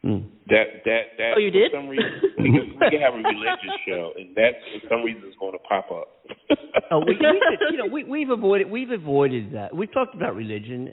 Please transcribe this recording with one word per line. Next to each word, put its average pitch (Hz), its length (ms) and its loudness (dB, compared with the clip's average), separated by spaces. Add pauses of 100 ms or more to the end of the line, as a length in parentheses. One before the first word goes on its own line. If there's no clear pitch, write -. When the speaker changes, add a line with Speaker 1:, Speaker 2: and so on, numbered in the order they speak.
Speaker 1:
Mm. 98 240 -2 (200)
Speaker 2:
That, 107 360 2
that, 113 160 2 (180)
that, 113 180 0
Speaker 3:
Oh, 214 40 6
you 202 100 0
Speaker 2:
for 185 80 4
Speaker 3:
did? 214 160 4
Speaker 2:
some 277 140 -8
reason, 135 180 -2 (320)
we - 120 0
can, - 300 2
we 311 100 6
can 151 100 2
have - 140 2
a - 20 -8
religious 370 580 -2 (140)
show, 85 280 -6
and 92 200 -12
that, 113 140 6 (300)
for - 80 -18
some 117 140 2
reason, 110 260 -6
is - 120 -20
gonna 95 180 -8 (100)
pop 95 220 0
up. 85 180 -8 (400)
<laughs> - 80 6 (320)
Speaker 1:
Oh, 160 120 4
we, 165 140 2
we - 40 -2
could, 311 400 4 (140)
you 302 60 -2
know, 214 140 -4
we, 277 120 -6
we've 277 260 -4
avoided, 196 400 2
we've 240 220 -6
avoided 139 640 0
that. 104 200 -8
We've 202 180 -6
talked 254 220 -2
about 165 220 -4
religion, 113 560 -8